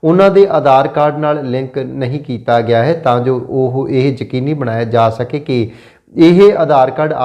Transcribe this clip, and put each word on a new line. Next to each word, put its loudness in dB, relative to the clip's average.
ਉਹਨਾਂ 4
ਦੇ 4
ਆਧਾਰ 2
ਕਾਰਡ -2
ਨਾਲ -4
ਲਿੰਕ -6
ਨਹੀਂ -6
ਕੀਤਾ -2
ਗਿਆ 0
ਹੈ, 0
ਤਾਂ 0
ਜੋ -4
ਉਹ -4
ਇਹ 0
ਯਕੀਨੀ -6
ਬਣਾਇਆ -4
ਜਾ 0
ਸਕੇ -8
ਕਿ -4
ਇਹ 6
ਆਧਾਰ 2
ਕਾਰਡ -4